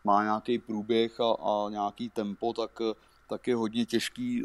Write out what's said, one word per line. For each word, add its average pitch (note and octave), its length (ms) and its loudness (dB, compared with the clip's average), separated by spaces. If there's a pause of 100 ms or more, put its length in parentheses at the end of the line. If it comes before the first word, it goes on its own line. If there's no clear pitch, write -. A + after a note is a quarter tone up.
má G#2 200 4
nějaký A2 360 0
průběh A2+ 600 0
a, A#2 120 4
a G#2 380 0
nějaký G#2 400 -4
tempo, G#2+ 440 -4
tak, A2 180 -4 (100)
eh, A2 120 0 (360)
tak - 180 -6
je B2 80 2
hodně A2+ 300 0
těžký A#2+ 600 -2